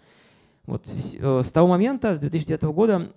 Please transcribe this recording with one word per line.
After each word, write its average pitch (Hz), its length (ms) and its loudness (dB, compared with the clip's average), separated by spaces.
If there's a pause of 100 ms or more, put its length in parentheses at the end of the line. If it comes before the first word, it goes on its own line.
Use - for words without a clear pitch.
(680)
Вот 123 200 -8
с, - 260 -8
э, 131 300 0
с - 80 -6
того 170 160 6
момента, 208 480 2
с 151 40 -6
две 143 100 -4
тысячи 160 180 -4
девятого 156 260 -2
года, 190 440 2